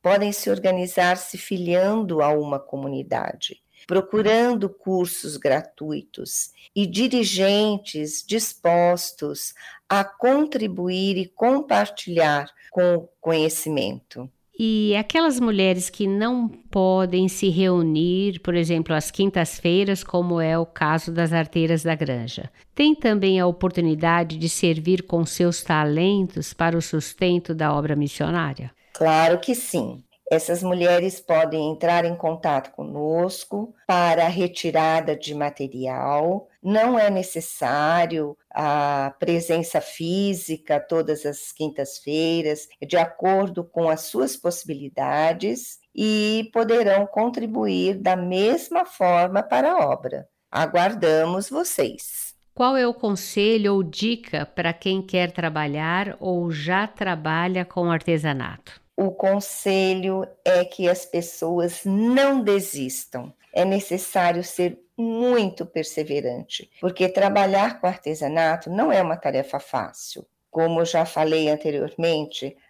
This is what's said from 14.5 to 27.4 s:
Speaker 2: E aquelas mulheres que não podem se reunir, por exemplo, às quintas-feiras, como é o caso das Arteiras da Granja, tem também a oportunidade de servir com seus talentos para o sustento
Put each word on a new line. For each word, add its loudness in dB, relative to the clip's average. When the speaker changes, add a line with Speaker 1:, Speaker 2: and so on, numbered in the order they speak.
Speaker 2:
E 2
aquelas 0
mulheres 2
que -4
não 0
podem 2
se 0
reunir, 2
por -2
exemplo, 0
às -2
quintas-feiras, 0
como 0
é 2
o 0
caso -2
das 0
Arteiras 2
da 0
Granja, -6
tem 4
também 2
a 4
oportunidade 0
de -2
servir 2
com 0
seus 0
talentos 0
para 0
o 2
sustento -4